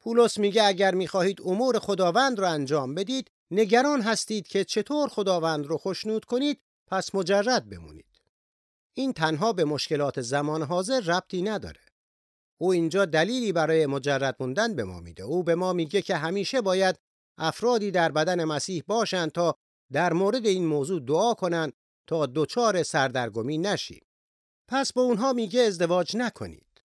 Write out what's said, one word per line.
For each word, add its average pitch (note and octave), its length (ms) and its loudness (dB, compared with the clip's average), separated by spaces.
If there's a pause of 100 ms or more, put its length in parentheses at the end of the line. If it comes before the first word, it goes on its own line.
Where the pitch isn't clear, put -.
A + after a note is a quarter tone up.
پولس A#3 380 4
میگه G#3 260 4
اگر F#3+ 300 4
می‌خواهید F#3 460 0
امور A3 380 0
خداوند G3 640 2
رو F#3 100 2
انجام C#3+ 440 -2
بدید، A3 360 -6 (200)
نگران A#3 520 4
هستید G#3+ 460 -2
که G3 160 0
چطور C#4+ 440 -2
خداوند E3 580 0
رو D3+ 120 -2
خوشنود G#3+ 460 -4
کنید، C#4 360 -2 (300)
پس F#3+ 240 -4
مجرد G3 540 0
بمونید. E2 360 -16 (920)
این C4 160 -2
تنها D#3+ 400 0
به F3 120 2
مشکلات C#3+ 560 -2
زمان C#3+ 420 -2
حاضر F#3 380 -2
ربطی F3+ 420 -2
نداره. F3+ 380 -6 (800)
او F#3 120 2
اینجا F3 320 2
دلیلی F#3+ 480 0
برای D#3+ 340 4
مجرد C3+ 540 0
موندن F#3 360 -2
به A#2 80 -4
ما F2+ 160 -10
می‌ده. E2+ 220 -16
او D#3+ 200 -2
به E3 120 2
ما F#3 180 0
میگه F3 300 -2
که F#3 140 -2
همیشه F#3 440 -2
باید F#3 360 2 (420)
افرادی G#3 520 0
در E3 220 2
بدن E3 320 0
مسیح D3+ 420 -4
باشند F#3 460 0
تا E3+ 220 0 (380)
در E3 200 2
مورد G#3 340 0
این F#3 200 2
موضوع D3+ 340 -2
دعا E3 340 2
کنن E3+ 380 -2 (340)
تا D#3+ 200 -2
دچار E3+ 560 0
سردرگمی B2+ 760 -2
نشیم. F3+ 480 -4 (640)
پس C4 240 -2
به B3 80 0
اونها B3 320 2
میگه A#3 280 0
ازدواج F3+ 560 2
نکنید. - 720 -8